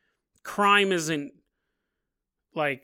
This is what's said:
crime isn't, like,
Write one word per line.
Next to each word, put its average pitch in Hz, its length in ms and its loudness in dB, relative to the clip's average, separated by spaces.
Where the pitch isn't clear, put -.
crime 202 480 2
isn't, 156 400 -4
like, 147 300 -4